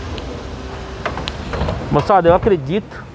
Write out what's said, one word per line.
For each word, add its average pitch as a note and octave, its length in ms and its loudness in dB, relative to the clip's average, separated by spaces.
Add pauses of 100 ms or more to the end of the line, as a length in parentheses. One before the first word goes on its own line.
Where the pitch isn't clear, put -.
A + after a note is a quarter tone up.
(1900)
Moçada, F3 380 6
eu E3+ 60 8
acredito. F#3 680 0 (120)